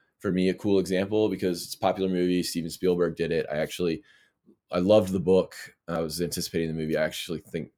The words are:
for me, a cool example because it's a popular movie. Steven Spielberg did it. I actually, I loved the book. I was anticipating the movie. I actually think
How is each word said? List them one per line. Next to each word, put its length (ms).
for 140
me, 160
a 60
cool 260
example 480
because 360
it's 100
a 40
popular 300
movie. 340
Steven 280
Spielberg 440
did 160
it. 220
I 60
actually, 440
I 80
loved 320
the 80
book. 340
I 140
was 200
anticipating 460
the 80
movie. 220
I 80
actually 340
think 400